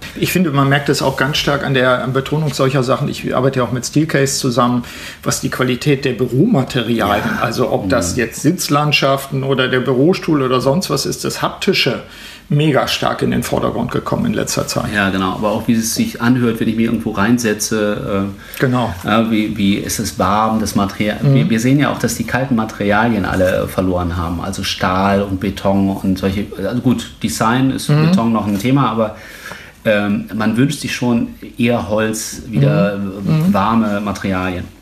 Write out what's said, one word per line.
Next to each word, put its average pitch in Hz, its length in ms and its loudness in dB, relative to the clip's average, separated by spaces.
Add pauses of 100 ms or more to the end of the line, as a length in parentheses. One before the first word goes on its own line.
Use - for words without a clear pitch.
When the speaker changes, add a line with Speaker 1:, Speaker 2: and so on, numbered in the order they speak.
(180)
Speaker 1:
Ich 160 140 0
finde, 175 200 2
man 139 180 4
merkt 139 180 2
es 139 140 2
auch 135 160 0
ganz 139 180 0
stark 143 300 0
an 139 80 0
der 127 340 2
Betonung 139 460 0
solcher 135 300 2
Sachen. 131 260 0
Ich - 260 -4
arbeite 135 240 0
ja 123 60 2
auch 113 80 -4
mit 123 120 -2
Steelcase 147 540 0
zusammen, 123 440 2 (400)
was - 180 -2
die 131 80 -2
Qualität 131 560 0
der 127 80 0
Büromaterialien, 120 1120 0 (120)
Speaker 2:
Ja. - 40 -6
Speaker 1:
also 120 280 0
ob 123 200 -2
das 95 240 0
Speaker 2:
Mhm. 113 60 -2
Speaker 1:
jetzt 117 220 -4
Sitzlandschaften 143 1000 0
oder 131 240 0
der 127 140 0
Bürostuhl 139 600 2
oder 127 200 0
sonst 135 280 0
was 143 160 -2
ist, 143 200 -4
das - 160 -6
Haptische 143 600 0 (460)
mega 143 400 2
stark 117 320 -2
in 123 100 2
den 123 100 0
Vordergrund - 500 -2
gekommen - 340 -2
in - 80 0
letzter - 340 -2
Zeit. - 260 -4
Speaker 2:
Ja, 101 160 2
genau. 95 220 0
Aber 104 200 -2
auch 110 160 -4
wie 123 60 4
es 113 220 0
sich - 260 -2
anhört, 120 380 2
wenn 113 80 -2
ich 113 80 0
mich 113 100 2
irgendwo 113 260 -2
reinsetze. 104 1160 0 (320)
Äh, - 0 -
Speaker 1:
Genau. 123 340 2 (120)
Speaker 2:
äh, 113 260 2
wie, 107 260 0
wie 98 180 2
ist - 220 -4
es 101 220 -4
warm, 107 400 2
das 101 160 -2
Material? 104 480 -2
Speaker 1:
Mhm. 143 120 4
Speaker 2:
Wir, 147 140 4
wir 113 100 2
sehen 131 200 4
ja 127 100 2
auch, 101 100 -2
dass 120 160 -2
die 113 100 -4
kalten 131 300 -2
Materialien 107 720 2
alle 95 440 2
verloren 90 480 0
haben. 87 240 -4
Also 98 220 -6
Stahl 98 600 2
und 98 160 -4
Beton 98 500 0
und 95 300 0
solche. 98 260 -2 (220)
Also 120 140 -2
gut, - 300 0 (120)
Design 120 480 2
ist - 180 -4
Speaker 1:
Mhm. 151 200 4
Speaker 2:
Beton 117 240 4
noch 104 120 0
ein 101 140 0
Thema, 127 300 2
aber, 110 260 -2 (720)
ähm, 104 400 2 (100)
man 110 220 0
wünscht 139 240 2
sich - 120 -6
schon 120 360 0 (280)
eher 117 320 0
Holz, 107 600 -2
wieder 143 480 2
Speaker 1:
Mhm. 170 500 -2
Mhm. 98 60 6
Speaker 2:
warme 104 480 2
Materialien. 92 640 -2 (160)